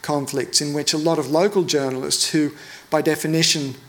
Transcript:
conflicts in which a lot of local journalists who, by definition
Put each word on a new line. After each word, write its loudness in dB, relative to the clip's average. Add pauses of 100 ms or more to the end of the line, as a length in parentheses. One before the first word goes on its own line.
conflicts -2
in -4
which -2
a 0
lot 2
of -4
local 2
journalists -2
who, 2 (380)
by 2
definition 0 (140)